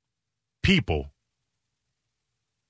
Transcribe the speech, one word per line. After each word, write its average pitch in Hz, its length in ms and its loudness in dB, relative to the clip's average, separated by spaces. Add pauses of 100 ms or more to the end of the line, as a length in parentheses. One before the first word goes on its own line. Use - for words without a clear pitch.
(640)
people 80 500 0 (1600)